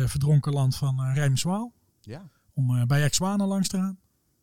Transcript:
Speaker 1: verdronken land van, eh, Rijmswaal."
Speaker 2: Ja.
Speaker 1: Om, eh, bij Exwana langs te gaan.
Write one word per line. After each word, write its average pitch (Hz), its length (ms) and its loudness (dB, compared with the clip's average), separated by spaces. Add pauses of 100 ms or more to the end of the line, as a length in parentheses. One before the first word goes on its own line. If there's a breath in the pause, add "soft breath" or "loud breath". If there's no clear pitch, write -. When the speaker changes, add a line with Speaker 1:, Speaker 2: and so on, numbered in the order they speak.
Speaker 1:
verdronken 147 440 2
land 135 240 0
van, 131 260 -2
eh, 131 120 0
Rijmswaal." 165 580 0 (280)
Speaker 2:
Ja. 151 280 -16 (260)
Speaker 1:
Om, 123 220 0
eh, 120 100 2
bij 143 180 2
Exwana 196 420 0
langs 196 220 0
te - 80 -4
gaan. 190 220 -2 (440)